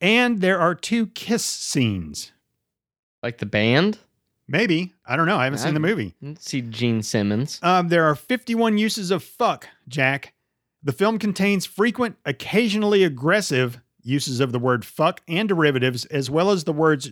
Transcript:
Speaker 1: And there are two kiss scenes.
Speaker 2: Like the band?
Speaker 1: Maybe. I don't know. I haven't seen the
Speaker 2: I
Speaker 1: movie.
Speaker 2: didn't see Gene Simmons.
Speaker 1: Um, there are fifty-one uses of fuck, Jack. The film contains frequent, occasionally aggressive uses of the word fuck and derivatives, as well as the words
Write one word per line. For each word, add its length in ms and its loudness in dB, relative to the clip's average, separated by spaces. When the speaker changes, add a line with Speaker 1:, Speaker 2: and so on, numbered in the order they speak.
Speaker 1:
And 400 2
there 200 2
are 160 2
two 320 -2
kiss 360 -4
scenes. 840 -4
Speaker 2:
Like 180 -8
the 80 -6
band? 520 2
Speaker 1:
Maybe. 460 -2
I 80 -6
don't 120 2
know. 100 2
I 80 0
haven't 160 -2
seen 140 -2
the 40 0
Speaker 2:
I 100 -2
Speaker 1:
movie. 320 -4
Speaker 2:
didn't 220 -14
see 180 -6
Gene 440 -2
Simmons. 580 -2
Speaker 1:
Um, 260 2
there 160 4
are 120 2
fifty-one 640 -2
uses 340 -2
of 100 -2
fuck, 460 -4
Jack. 460 0
The 100 -4
film 280 0
contains 460 0
frequent, 580 -2
occasionally 800 2
aggressive 760 0
uses 380 -2
of 100 0
the 80 -2
word 260 0
fuck 440 -2
and 200 -2
derivatives, 580 2
as 240 -4
well 200 2
as 140 0
the 80 -2
words 400 0